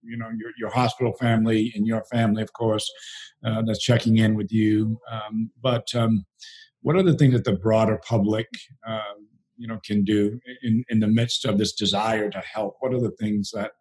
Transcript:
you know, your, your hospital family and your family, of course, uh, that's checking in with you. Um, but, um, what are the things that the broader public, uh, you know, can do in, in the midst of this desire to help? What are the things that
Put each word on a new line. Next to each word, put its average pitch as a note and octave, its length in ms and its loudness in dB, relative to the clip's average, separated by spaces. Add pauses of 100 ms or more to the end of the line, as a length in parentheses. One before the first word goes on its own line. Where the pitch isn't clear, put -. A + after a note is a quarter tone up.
(100)
you A#2 100 -10
know, A2+ 100 -8 (100)
your, A#2 200 -12
your G#2 120 -6 (100)
hospital A#2 300 0 (140)
family A2+ 480 2
and G#2+ 120 0
your A2+ 180 -2 (120)
family, A2 260 2
of G#2 100 -8
course, A2 340 0 (600)
uh, A2 180 -2
that's A2 240 -2
checking A#2 300 4
in A2 180 4
with G#2 160 -4
you. G#2+ 480 2 (100)
Um, A2 400 -6 (180)
but, A#2 260 -2
um, A2+ 180 2 (720)
what D3+ 140 0
are F#3+ 140 4
the C#3+ 80 4
things C3 160 6
that A#2 160 0
the G2 160 0
broader A2 320 4 (140)
public, G#2+ 360 0 (380)
uh, G#2+ 300 -8 (400)
you A#2 120 -14
know, A2+ 200 -8
can G#2 160 2
do G#2 340 0 (240)
in, A#2 300 0
in A2 80 4
the G#2 80 2
midst A#2 380 2
of G#2 120 0
this G#2 140 0
desire G#2 580 0
to G2 100 -8 (140)
help? G#2 260 -6
What C3 140 -2
are B2 60 -2
the A2 220 -2
things G#2 320 -2
that G#2+ 160 -6 (100)